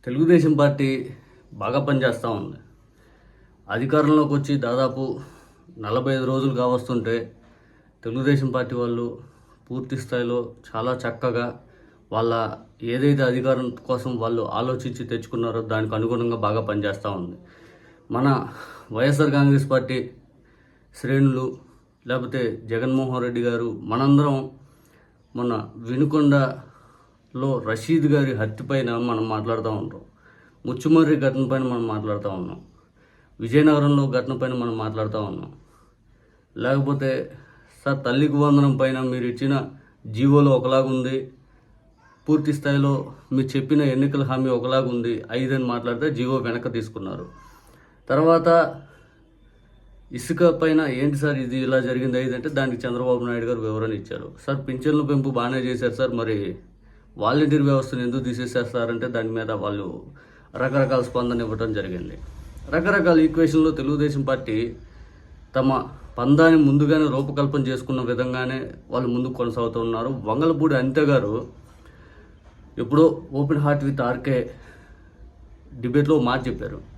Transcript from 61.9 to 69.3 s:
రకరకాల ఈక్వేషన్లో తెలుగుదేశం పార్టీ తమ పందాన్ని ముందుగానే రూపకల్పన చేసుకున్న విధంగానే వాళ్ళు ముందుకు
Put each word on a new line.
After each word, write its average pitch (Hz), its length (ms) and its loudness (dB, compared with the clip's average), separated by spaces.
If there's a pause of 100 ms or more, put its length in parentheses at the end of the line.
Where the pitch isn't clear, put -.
రకరకాల 170 500 4
ఈక్వేషన్లో 156 500 4
తెలుగుదేశం 143 520 -2
పార్టీ 117 540 -2 (800)
తమ 131 280 2 (340)
పందాన్ని 156 460 8
ముందుగానే 147 420 4
రూపకల్పన 139 540 0
చేసుకున్న 127 400 -2
విధంగానే 127 680 -4 (200)
వాళ్ళు 123 180 -2
ముందుకు 127 240 -2